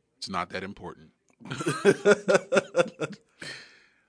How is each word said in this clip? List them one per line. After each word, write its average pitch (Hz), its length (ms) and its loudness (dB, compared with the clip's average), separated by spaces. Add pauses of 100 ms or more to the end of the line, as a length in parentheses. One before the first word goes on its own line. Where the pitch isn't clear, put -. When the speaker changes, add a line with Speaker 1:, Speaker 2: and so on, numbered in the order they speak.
(180)
Speaker 1:
it's - 100 -10
not 90 220 -4
that 92 120 -6
important. 90 500 -14 (280)
Speaker 2:
<laughs> 175 1800 2 (920)